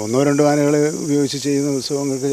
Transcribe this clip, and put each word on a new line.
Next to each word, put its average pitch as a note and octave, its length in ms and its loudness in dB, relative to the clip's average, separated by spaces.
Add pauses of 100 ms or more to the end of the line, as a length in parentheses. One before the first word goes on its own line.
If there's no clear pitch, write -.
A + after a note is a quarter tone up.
ഒന്നോ B2 240 2
രണ്ടോ C#3+ 220 4
ആനകളെ D3 300 2 (220)
ഉപയോഗിച്ച് C#3+ 420 0
ചെയ്യുന്ന C#3+ 320 0
ഉത്സവങ്ങൾക്ക് C#3 560 -4